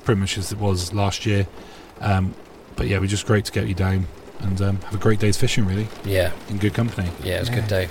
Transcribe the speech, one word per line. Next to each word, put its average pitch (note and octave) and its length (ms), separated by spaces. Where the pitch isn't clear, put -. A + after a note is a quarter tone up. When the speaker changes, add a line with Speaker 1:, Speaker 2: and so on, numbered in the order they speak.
Speaker 1:
pretty G#2 160
much G2 180
as F#2+ 140
it G2+ 80
was F#2+ 340
last G2 320
year. G2+ 220
Um, F#2+ 320
but B2 120
yeah, G#2 60
it'd F#2+ 100
be G2 40
just G2 180
great G#2 200
to - 60
get G#2 160
you G#2 60
down F#2+ 340
and, G2 220
um, G2 200
have - 140
a - 20
great G#2+ 220
day's G#2 180
fishing, A2+ 280
really. G2+ 220
Speaker 2:
Yeah. F#2 280
Speaker 1:
In G2+ 80
good G2+ 160
company. G#2+ 360
Speaker 2:
Yeah, F2+ 140
it - 40
was A#2+ 80
a - 40
Speaker 3:
Yeah. A#2+ 60
Speaker 2:
good A2 100
day F#2 220